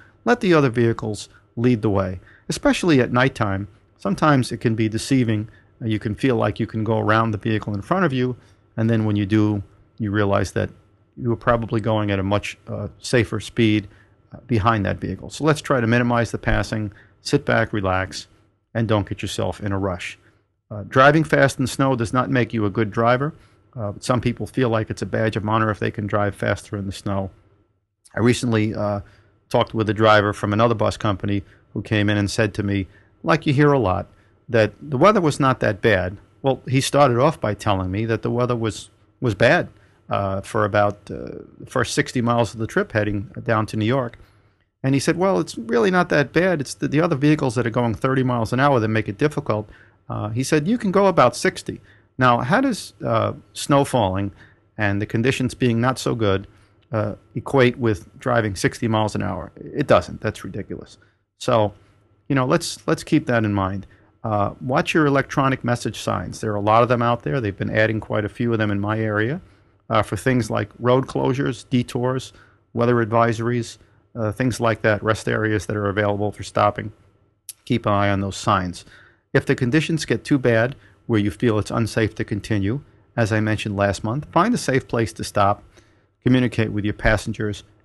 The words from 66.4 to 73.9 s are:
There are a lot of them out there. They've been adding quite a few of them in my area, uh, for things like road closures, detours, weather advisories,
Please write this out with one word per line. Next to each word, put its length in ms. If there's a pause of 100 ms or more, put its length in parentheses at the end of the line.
There 100
are 40
a 60
lot 200
of 80
them 120
out 200
there. 180
They've 160
been 140
adding 300
quite 260
a 40
few 220
of 60
them 140
in 80
my 200
area, 400 (500)
uh, 120
for 160
things 320
like 300
road 280
closures, 600
detours, 640 (400)
weather 220
advisories, 800 (380)